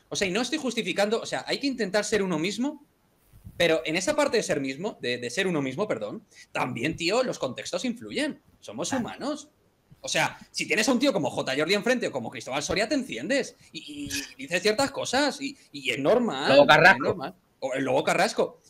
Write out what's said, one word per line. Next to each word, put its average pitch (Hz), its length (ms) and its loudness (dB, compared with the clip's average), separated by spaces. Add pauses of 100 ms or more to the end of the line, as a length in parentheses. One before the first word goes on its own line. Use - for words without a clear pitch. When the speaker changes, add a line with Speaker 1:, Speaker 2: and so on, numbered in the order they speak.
Speaker 1:
O 151 80 -8
sea, 202 100 0
y 175 40 -2
no 208 100 0
estoy 277 180 -4
justificando, 208 640 -2
o - 40 -10
sea, 135 220 -6
hay 180 120 -2
que 277 80 -2
intentar 208 360 0
ser 202 180 0
uno 185 160 0
mismo, 214 460 -2 (720)
pero 160 300 2
en 156 100 -4
esa 190 200 -2
parte 294 200 2
de 208 80 2
ser 147 160 0
mismo, 139 420 -6
de, 123 180 -2
de 120 100 -6
ser 190 180 -2
uno 165 140 0
mismo, 135 260 -4
perdón, 127 380 -6 (260)
también, 131 460 -4
tío, 202 260 0
los 175 160 -4
contextos 131 460 -6
influyen. 123 560 -6 (180)
Somos 117 300 -8
Speaker 2:
Claro. 247 160 -2
Speaker 1:
humanos. 226 440 -8 (520)
O - 60 -12
sea, 156 300 -2 (140)
si - 140 -6
tienes 220 220 2
a 269 60 4
un 233 60 4
tío 269 120 4
como 156 180 0
J. 135 280 -4
Jordi 156 160 2
enfrente 233 340 2
o 147 40 -2
como 120 200 -6
Cristóbal 131 320 -4
Soria, 185 240 0
te 302 80 0
enciendes 214 640 -2 (160)
y, 165 360 -12 (280)
y 131 60 -12
dices 170 180 -2
ciertas 262 300 2
cosas 254 500 0
y, - 160 -6 (160)
y 135 180 -6
es 117 80 -2
normal, 170 560 4
Speaker 2:
Lobo - 120 10
Carrasco. 151 360 10
Speaker 1:
es - 60 0
normal. 180 260 -6 (240)
O 131 140 -4
el 135 100 -2
Lobo 131 220 2
Carrasco. 190 640 0